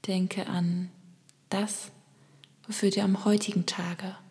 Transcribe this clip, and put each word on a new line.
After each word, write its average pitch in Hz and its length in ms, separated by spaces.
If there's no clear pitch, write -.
denke 185 400
an 175 440
das, 208 400
wofür 208 240
du 202 120
am 190 220
heutigen 208 420
Tage 180 480